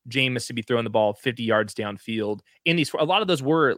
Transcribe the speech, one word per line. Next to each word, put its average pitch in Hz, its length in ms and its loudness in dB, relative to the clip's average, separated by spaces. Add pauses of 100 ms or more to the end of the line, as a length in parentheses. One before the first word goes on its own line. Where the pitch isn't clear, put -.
Jameis 127 400 0
to - 40 -12
be 117 100 -4
throwing 120 200 0
the 113 80 -6
ball 107 220 2
fifty 117 320 -6
yards 107 280 2
downfield. 104 680 -4 (240)
In 165 100 4
these, 160 240 0
a 156 60 2
lot 185 180 2
of 196 60 -2
those 165 120 0
were 143 380 2